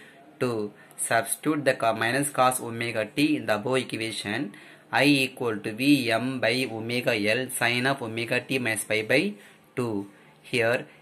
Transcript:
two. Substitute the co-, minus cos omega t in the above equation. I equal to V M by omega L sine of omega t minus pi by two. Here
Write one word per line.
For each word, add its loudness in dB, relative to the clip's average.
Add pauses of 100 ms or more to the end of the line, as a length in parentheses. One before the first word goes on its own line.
(400)
two. -2 (260)
Substitute 0
the 4
co-, 2
minus 0
cos 2
omega -4
t 0
in -6
the 2
above 0
equation. -4 (380)
I 4
equal 2
to -6
V 4
M 0
by 0
omega -2
L 0
sine 0
of 0
omega -4
t -2
minus -2
pi 0
by 2 (420)
two. -2 (340)
Here 0 (160)